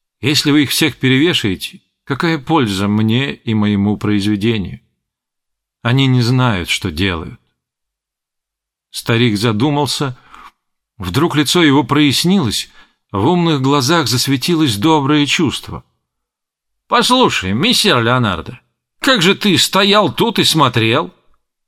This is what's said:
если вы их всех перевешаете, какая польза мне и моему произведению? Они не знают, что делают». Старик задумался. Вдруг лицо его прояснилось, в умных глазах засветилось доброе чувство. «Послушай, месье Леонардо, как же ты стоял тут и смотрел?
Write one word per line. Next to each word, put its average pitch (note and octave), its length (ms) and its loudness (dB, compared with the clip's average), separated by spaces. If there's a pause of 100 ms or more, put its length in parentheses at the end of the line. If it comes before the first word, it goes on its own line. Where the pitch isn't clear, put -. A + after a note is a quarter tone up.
(200)
если D3 300 0
вы D3 120 2
их C3 80 -4
всех D3+ 260 -2
перевешаете, C3 840 -2 (240)
какая D#3+ 340 -2
польза A#2 500 0
мне A2 460 0
и - 200 -6
моему G#2 420 0
произведению? G#2 840 -2 (1040)
Они C3 240 2
не B2+ 160 2
знают, A#2 460 0
что - 220 -4
делают». E2+ 500 -4 (1500)
Старик A#2 480 0
задумался. C3 800 -2 (800)
Вдруг B2+ 380 -2
лицо D3+ 260 2
его C#3+ 220 2
прояснилось, D3 880 0 (400)
в G2+ 160 -2
умных E3 360 2
глазах C#3 460 2
засветилось C3+ 680 0
доброе D3 500 2
чувство. - 580 -4 (1040)
«Послушай, A#3 680 0
месье E3 480 0
Леонардо, A#2 600 -2 (380)
как B3+ 240 0
же F#3 120 4
ты G3 220 0
стоял G3+ 560 2
тут G#3+ 260 0
и D#3+ 60 2
смотрел? C3+ 680 0 (540)